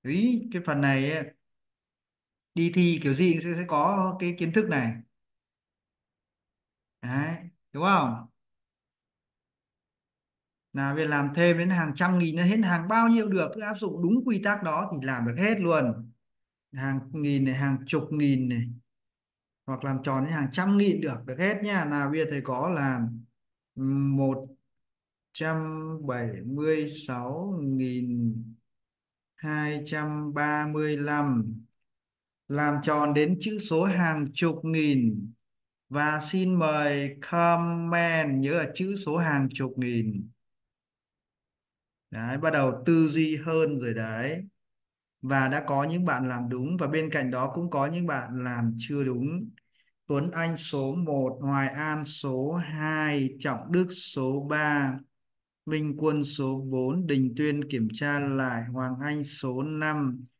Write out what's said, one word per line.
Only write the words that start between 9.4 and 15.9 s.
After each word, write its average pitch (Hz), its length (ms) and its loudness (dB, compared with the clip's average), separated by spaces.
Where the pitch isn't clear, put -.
Nào, 139 220 -2
việc 156 140 0
làm 143 260 2
thêm 170 220 6
đến 175 120 2
hàng 165 260 0
trăm 180 240 2
nghìn, 165 180 0
hết 180 260 4
hàng 175 240 0
bao 226 200 4
nhiêu 226 200 6
được, 180 280 2
cứ 220 60 -8
áp 208 180 -6
dụng 170 240 -4
đúng 233 220 4
quy 214 180 0
tắc 208 200 0
đó 175 280 -2
thì 135 160 -4
làm 120 200 0
được 120 100 -2
hết 208 220 2
luôn. 139 520 2